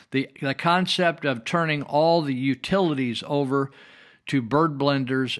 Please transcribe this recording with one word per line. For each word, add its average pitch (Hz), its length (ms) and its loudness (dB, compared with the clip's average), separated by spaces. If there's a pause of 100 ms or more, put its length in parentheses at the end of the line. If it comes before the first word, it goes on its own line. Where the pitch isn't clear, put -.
(120)
The, 135 160 -2 (140)
the 139 120 -2
concept 175 680 0
of 127 220 -2
turning 156 380 0
all 165 380 2
the 143 120 -2
utilities 135 920 0
over 139 460 0 (560)
to 139 140 0
bird 143 360 2
blenders 131 640 0